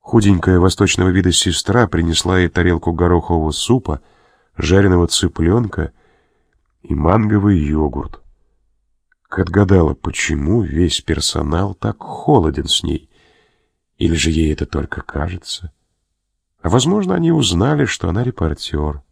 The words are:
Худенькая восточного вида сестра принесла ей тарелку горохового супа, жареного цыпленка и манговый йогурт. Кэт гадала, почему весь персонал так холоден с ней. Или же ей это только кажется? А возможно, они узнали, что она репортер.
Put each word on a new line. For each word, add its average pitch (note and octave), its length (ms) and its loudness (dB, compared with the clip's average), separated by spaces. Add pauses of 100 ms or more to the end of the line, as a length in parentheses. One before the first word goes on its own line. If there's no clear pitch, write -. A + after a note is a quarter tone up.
Худенькая G2 580 2
восточного F#2 520 2
вида F2+ 200 2
сестра G2 560 0
принесла E2+ 540 0
ей F2+ 80 2
тарелку F2 440 0
горохового E2+ 600 0
супа, A2+ 480 -2 (560)
жареного F2+ 500 4
цыпленка F2 880 -2 (880)
и - 140 -6
манговый G#2 600 2
йогурт. D2+ 640 -2 (1080)
Кэт F#2 200 -2
гадала, F2+ 460 4
почему D2+ 680 -2
весь D#2+ 380 0
персонал D#2 760 -2
так G#2+ 260 -6
холоден - 680 0
с - 160 -2
ней. D2 260 -6 (920)
Или - 160 0
же E2 160 -2
ей D#2+ 220 2
это D2 140 -4
только - 360 -6
кажется? E2+ 680 -8 (880)
А - 80 -4
возможно, F3+ 460 0
они E3+ 180 0
узнали, C#3+ 520 0
что - 240 -6
она F#2 140 -2
репортер. D2+ 880 -4